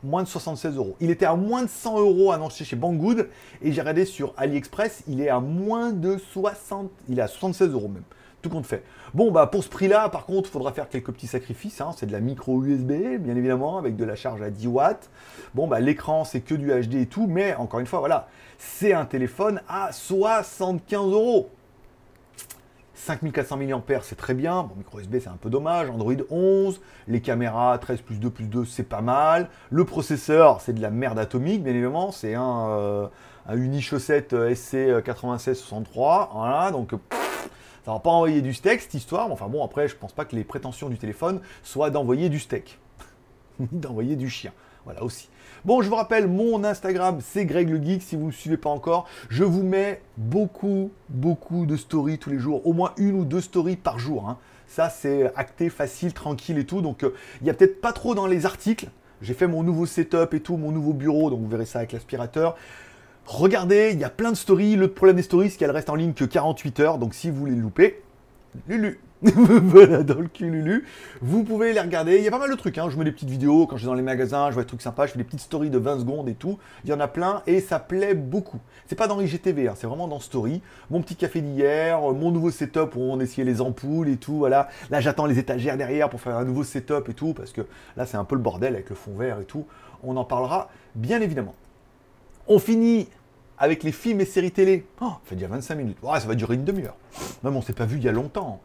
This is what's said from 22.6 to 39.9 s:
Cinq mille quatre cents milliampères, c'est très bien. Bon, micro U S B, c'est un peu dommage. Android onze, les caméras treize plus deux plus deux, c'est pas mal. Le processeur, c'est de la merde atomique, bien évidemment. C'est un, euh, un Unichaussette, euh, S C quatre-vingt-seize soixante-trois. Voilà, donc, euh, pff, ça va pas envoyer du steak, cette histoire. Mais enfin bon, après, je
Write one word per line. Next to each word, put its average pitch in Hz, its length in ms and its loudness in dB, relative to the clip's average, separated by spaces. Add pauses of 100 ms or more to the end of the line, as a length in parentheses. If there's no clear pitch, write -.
Cinq - 260 -8
mille 151 120 -6
quatre 139 140 -2
cents 139 100 -8
milliampères, 135 480 -4
c'est - 100 -14
très - 180 -4
bien. 165 300 0
Bon, 95 140 -10
micro 98 200 -16
U 101 40 -14
S 95 80 -14
B, 117 100 -2
c'est 123 80 -10
un 90 120 -14
peu 107 100 -8
dommage. 156 400 -2
Android 113 240 -2 (160)
onze, 190 500 2 (300)
les 120 100 0
caméras 120 580 0
treize 120 220 -6
plus - 160 -12
deux 110 140 -2
plus 113 160 -10
deux, 117 180 -2
c'est 120 240 -8
pas 107 140 -6
mal. 151 480 2 (200)
Le 156 140 4
processeur, 151 760 6
c'est - 100 -6
de 113 100 -2
la 107 80 -2
merde 120 300 -2
atomique, 143 440 -2
bien 131 100 -2
évidemment. 143 400 -2
C'est 107 200 -6
un, 120 360 -2
euh, 104 380 -2 (380)
un 113 120 -4
Unichaussette, 139 720 -2
euh, 117 180 2
S 123 120 -2
C 131 420 2
quatre-vingt-seize 123 540 -6
soixante-trois. 127 760 -2
Voilà, 135 380 -2
donc, 131 220 -6
euh, - 40 -8 (120)
pff, - 400 -6 (340)
ça 110 80 -8
va 110 80 -4
pas 165 120 2
envoyer 160 300 4
du 131 120 -4
steak, 214 260 2
cette - 140 -16
histoire. 175 340 -4
Mais 170 60 -6
enfin 101 160 -10
bon, 139 160 -4
après, 143 240 -2
je - 80 -14